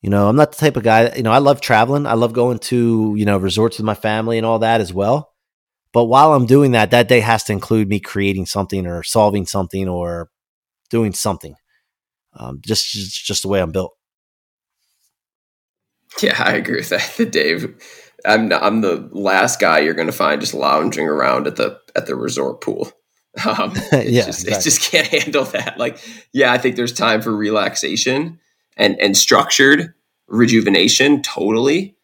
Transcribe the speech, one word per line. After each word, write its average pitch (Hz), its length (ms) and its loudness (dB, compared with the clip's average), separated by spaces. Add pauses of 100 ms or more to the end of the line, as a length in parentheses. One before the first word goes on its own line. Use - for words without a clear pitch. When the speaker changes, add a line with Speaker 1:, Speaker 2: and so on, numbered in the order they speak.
Speaker 1:
You 101 80 -4
know, 101 180 2
I'm 117 80 2
not 147 160 4
the - 60 -16
type 151 180 2
of 110 80 -4
guy, 113 320 4
you 127 80 -4
know, 110 80 2
I 127 60 6
love 139 220 4
traveling. 131 460 2
I 117 60 0
love 117 200 2
going 120 260 0
to, 113 580 0
you 107 80 0
know, 101 140 2
resorts 98 400 0
with 107 80 -4
my 107 80 0
family 110 420 -2
and 110 100 -2
all 113 140 2
that 113 200 2
as 95 120 -4
well. 110 400 -2 (600)
But 120 120 4
while 139 280 6
I'm 127 140 4
doing 135 260 6
that, 110 200 4
that 120 160 4
day 123 120 6
has 110 240 2
to - 80 -4
include 104 360 0
me 101 100 -2
creating 98 480 -4
something 95 400 -4
or 87 160 -8
solving 104 440 0
something 95 420 -4
or 87 420 -6 (600)
doing 113 220 0
something. 90 420 -6 (840)
Um, 67 280 -14
just, - 260 -2
just, 101 340 -10
just - 180 -4
the 95 60 -8
way 98 140 0
I'm 80 100 -4
built. 92 240 -6 (2250)
Speaker 2:
Yeah, - 180 0
I - 160 0
agree - 220 -4
with - 140 -8
that, - 400 -4
<laughs> - 20 -
Dave. 80 420 -2 (520)
I'm, 107 260 2
I'm 104 280 0
the 90 320 -2
last 95 460 0
guy 82 200 2
you're 76 160 0
gonna 80 180 -4
find 73 280 -2
just - 140 -6
lounging 73 540 -2
around 67 380 0
at - 100 -6
the, - 240 -4 (160)
at - 100 -4
the - 80 -6
resort 64 460 -6
pool. - 360 -6
<laughs> - 60 -20 (420)
Um, 214 280 -2 (100)
Speaker 1:
<laughs> - 100 -2
Speaker 2:
it 123 200 0
Speaker 1:
Yeah, 120 140 2
Speaker 2:
just, - 200 -10
Speaker 1:
exactly. - 60 -4
Speaker 2:
it 95 100 -2
just - 180 0 (120)
can't 160 140 2
<laughs> 151 180 -2
handle 139 200 -2
that. - 320 -8
Like, 117 220 -6 (340)
yeah, 127 200 2
I 123 60 2
think 123 180 -2
there's 117 160 -4
time 113 280 0
for 113 140 -4
relaxation 107 1040 -4 (380)
and, 104 240 0
and 98 160 2
structured 139 760 2 (360)
rejuvenation, 113 920 2
totally. 135 840 -2